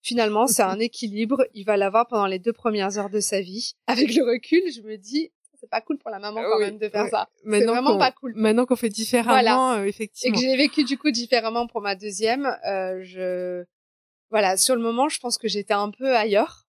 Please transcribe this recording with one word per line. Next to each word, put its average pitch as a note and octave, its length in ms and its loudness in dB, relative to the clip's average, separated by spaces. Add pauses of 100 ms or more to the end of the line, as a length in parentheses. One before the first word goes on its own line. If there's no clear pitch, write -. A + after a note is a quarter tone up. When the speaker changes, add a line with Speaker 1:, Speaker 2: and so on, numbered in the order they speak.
Speaker 1:
Finalement, A3+ 460 2
c'est A#3+ 160 2
un F#3+ 160 0
Speaker 2:
<laughs> - 0 -
Speaker 1:
équilibre. A#3 720 -2
Il G3+ 120 -12
va G#3 120 2
l'avoir G3+ 300 2
pendant G#3 180 0
les F#3+ 140 -2
deux A3+ 140 -2
premières G3+ 440 -2
heures G3+ 140 -4
de G#3 80 0
sa G3 220 -2
vie. F#3+ 320 -10 (140)
Avec A#3+ 280 2
le D4 80 6
recul, B3 380 2 (100)
je A3+ 100 -16
me G#3+ 160 -12
dis, A#3+ 340 -6 (280)
c'est A#3+ 100 -20
pas A3+ 120 -2
cool D4 180 -6
pour - 100 -12
la G3+ 100 -10
maman, G#3 240 -8
Speaker 2:
Ah A3 80 -2
Speaker 1:
quand A3 80 4
Speaker 2:
oui, G#3 60 2
Speaker 1:
même, G#3 140 -6
de G#3+ 100 -4
faire G#3 160 0
Speaker 2:
ouais. F#3+ 60 -6
Speaker 1:
ça. - 260 -2
C'est - 100 -16
Speaker 2:
Maintenant G#3+ 260 2
Speaker 1:
vraiment B3+ 200 2
Speaker 2:
qu'on, G3 60 2
Speaker 1:
pas B3+ 120 4
cool. A#3+ 240 -12
Speaker 2:
maintenant A3 300 4
qu'on B3 100 2
fait A3+ 140 -2
différemment, A3+ 460 0
Speaker 1:
Voilà. B3 460 4
Speaker 2:
euh, G3 40 -4
Speaker 1:
Et G#3 40 0
Speaker 2:
effectivement. - 460 -4
Speaker 1:
que A#3+ 80 2
j'ai C4 140 2
vécu, D4 260 2
du C4 140 -2
coup, D4+ 140 -2
différemment A#3 560 0
pour A3 140 -8
ma G3+ 140 -4
deuxième, A3 500 -4 (220)
euh, F#3 360 -4
je, F3+ 600 -6 (680)
voilà, G3 280 2
sur C4 180 2
le A#3 60 -2
moment, A#3+ 280 0
je - 100 -8
pense A#3+ 180 -6
que A3+ 100 -8
j'étais G3+ 260 -4
un G#3 180 -2
peu C4 240 -2
ailleurs A3 580 0